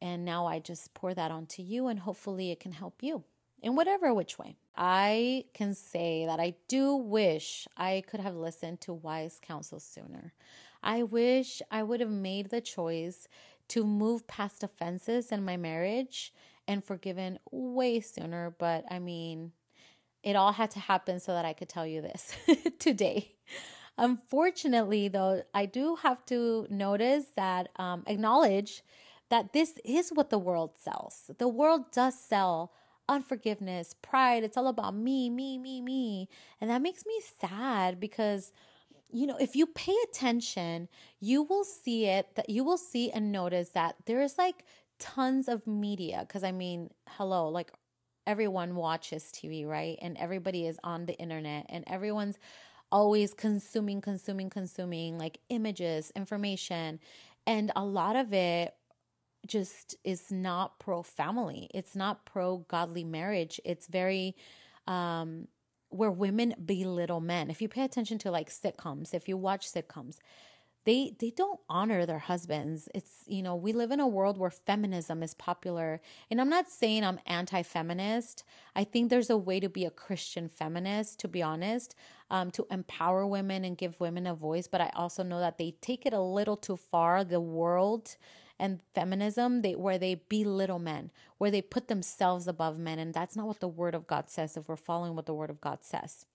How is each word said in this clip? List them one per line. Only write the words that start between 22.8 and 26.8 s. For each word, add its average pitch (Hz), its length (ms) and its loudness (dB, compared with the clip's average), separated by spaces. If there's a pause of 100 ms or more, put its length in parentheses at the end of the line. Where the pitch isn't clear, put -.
Unfortunately, 240 1120 4
though, 190 360 4 (100)
I 202 100 4
do 269 320 0
have 269 300 0
to 233 420 0
notice 208 580 2 (100)